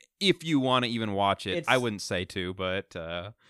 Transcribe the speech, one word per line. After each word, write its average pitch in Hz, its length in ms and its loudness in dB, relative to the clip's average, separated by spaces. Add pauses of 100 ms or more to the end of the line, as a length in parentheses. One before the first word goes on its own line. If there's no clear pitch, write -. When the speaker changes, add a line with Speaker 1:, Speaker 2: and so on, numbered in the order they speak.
(200)
Speaker 1:
if 190 240 4
you 156 160 2
wanna 127 280 2
even 113 260 -2
watch 98 340 2
it. 87 120 -2
Speaker 2:
It's - 100 -8
Speaker 1:
I 127 80 6
wouldn't 113 240 -2
say 92 240 -4
to, 92 280 -6
but, 92 420 -6
uh 87 360 -8 (180)